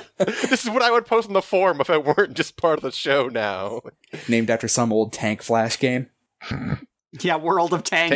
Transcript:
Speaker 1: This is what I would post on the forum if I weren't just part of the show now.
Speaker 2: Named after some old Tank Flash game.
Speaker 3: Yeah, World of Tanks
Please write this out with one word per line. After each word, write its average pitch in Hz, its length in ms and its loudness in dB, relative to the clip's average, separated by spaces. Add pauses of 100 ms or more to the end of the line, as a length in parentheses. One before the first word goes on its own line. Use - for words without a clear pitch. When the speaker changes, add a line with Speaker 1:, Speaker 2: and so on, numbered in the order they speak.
(200)
Speaker 1:
This 214 460 0
is 233 40 -4
what 240 120 0
I 240 100 4
would 233 140 2
post 226 240 2
on 202 40 -2
the 190 80 2
forum 185 380 2
if 135 100 0
I 165 80 4
weren't 147 360 2
just - 240 -4
part 165 220 2
of - 40 -8
the 131 80 -4
show 139 380 0
now. 104 500 -4 (480)
Speaker 2:
Named 113 220 2
after 117 180 0
some 117 240 2
old 107 220 2
Tank 110 280 -2
Flash 113 380 0
game. 127 300 -2 (1120)
Speaker 3:
Yeah, 170 160 0
World 170 360 0
of 170 120 -2
Tanks 170 300 0